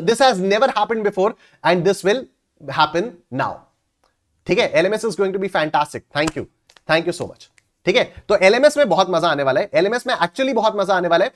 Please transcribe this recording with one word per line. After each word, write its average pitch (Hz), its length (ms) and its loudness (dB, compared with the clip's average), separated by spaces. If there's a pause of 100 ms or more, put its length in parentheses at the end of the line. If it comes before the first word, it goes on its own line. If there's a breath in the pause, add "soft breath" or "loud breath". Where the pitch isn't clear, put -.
This 226 160 0
has 233 220 2
never 214 260 2
happened 220 340 -4
before 196 260 0 (340 soft breath)
and 170 240 2
this 196 180 -2
will 220 140 0 (420)
happen 151 460 -2 (280)
now, 123 160 -4 (960)
ठीक 185 120 0
है। 208 120 2
एलएमएस 190 340 0
is 202 100 -4
going 196 180 -2
to 196 80 -4
be 196 80 -4
fantastic, 151 520 -2 (160)
thank 156 200 -2
you, 117 60 -8 (460)
thank 165 180 0
you 175 80 -4
so 110 120 -8
much, - 200 -20 (380)
ठीक 185 100 0
है। 233 80 2 (260 loud breath)
तो 208 60 2
एलएमएस 240 420 4
में 285 120 2
बहुत 185 200 2
मजा 170 180 0
आने 143 160 0
वाला 135 180 0
है, 107 120 -6
एलएमएस 202 340 0
में 254 80 -2
actually 262 380 -2
बहुत 214 220 0
मजा 196 180 0
आने 175 140 0
वाला 170 180 2
है। 262 100 -6